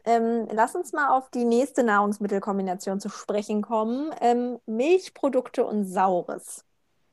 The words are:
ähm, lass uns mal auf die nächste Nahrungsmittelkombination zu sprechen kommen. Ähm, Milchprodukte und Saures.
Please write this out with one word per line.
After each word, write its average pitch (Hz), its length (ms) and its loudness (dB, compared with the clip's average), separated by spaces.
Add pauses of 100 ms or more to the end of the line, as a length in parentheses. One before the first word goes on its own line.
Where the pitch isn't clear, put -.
ähm, 233 440 2
lass 220 240 2
uns 359 200 -6
mal 277 200 2
auf 262 140 0
die 240 160 -2
nächste 240 380 2
Nahrungsmittelkombination 202 1160 0
zu 202 120 -8
sprechen 208 500 -4
kommen. 233 500 -2 (120)
Ähm, 240 420 2
Milchprodukte 262 1040 0
und 208 180 -2
Saures. 185 800 -2 (480)